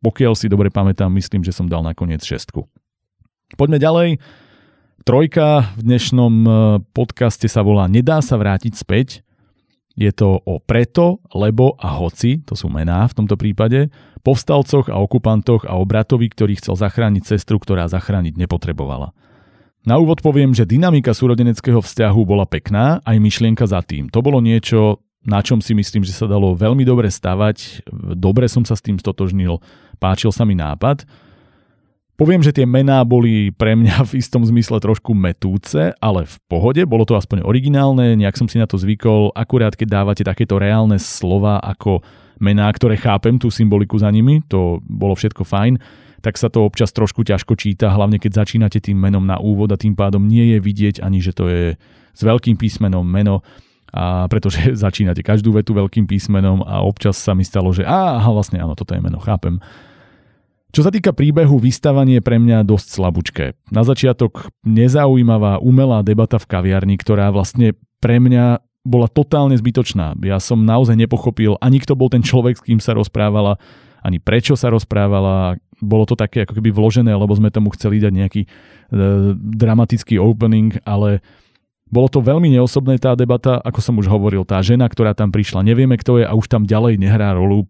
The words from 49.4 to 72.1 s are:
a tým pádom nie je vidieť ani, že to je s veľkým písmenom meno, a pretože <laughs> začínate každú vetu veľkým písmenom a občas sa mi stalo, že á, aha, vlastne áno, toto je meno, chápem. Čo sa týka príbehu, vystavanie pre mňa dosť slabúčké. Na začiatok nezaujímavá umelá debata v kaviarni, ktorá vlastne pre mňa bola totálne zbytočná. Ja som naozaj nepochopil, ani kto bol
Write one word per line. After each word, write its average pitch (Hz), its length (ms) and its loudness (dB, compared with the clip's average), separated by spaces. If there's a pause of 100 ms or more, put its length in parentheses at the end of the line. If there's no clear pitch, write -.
a - 40 0
tým 107 120 -2
pádom 98 320 0
nie 117 320 4
je 101 80 0
vidieť 101 400 -2
ani, 95 160 0
že 90 160 -4
to 90 160 -2
je 87 120 -2 (520)
s - 80 -20
veľkým 113 320 2
písmenom 95 480 -2
meno, 98 400 0 (480)
a 90 400 -4
pretože 104 420 0
<laughs> 104 140 -2
začínate 90 320 -2
každú 107 320 0
vetu 104 240 0
veľkým 98 320 0
písmenom 98 560 0
a 98 160 -6
občas 98 400 -2
sa 101 160 -2
mi 92 80 0
stalo, 92 320 -2
že 95 80 -2
á, 156 400 -2
aha, 117 80 2
vlastne 98 320 -2
áno, 82 80 -6
toto - 240 -8
je 90 80 -4
meno, 85 160 -4
chápem. 90 400 -4 (1160)
Čo 151 80 4
sa 190 80 2
týka 190 240 0
príbehu, 147 400 2
vystavanie 131 640 2
pre 120 160 0
mňa 113 320 4
dosť 104 200 0 (120)
slabúčké. 85 560 -4 (160)
Na 113 160 2
začiatok 123 640 -2 (160)
nezaujímavá 117 960 2
umelá 127 400 2
debata 107 320 0
v - 160 -6
kaviarni, 95 480 0
ktorá 101 320 0
vlastne 107 480 0 (240)
pre 120 160 2
mňa 123 400 2 (240)
bola 120 240 2
totálne 143 480 0
zbytočná. 110 640 -2
Ja 95 240 -4
som 110 240 0
naozaj 117 320 2
nepochopil, 110 640 0
ani 127 160 4
kto 135 160 -2
bol 127 160 0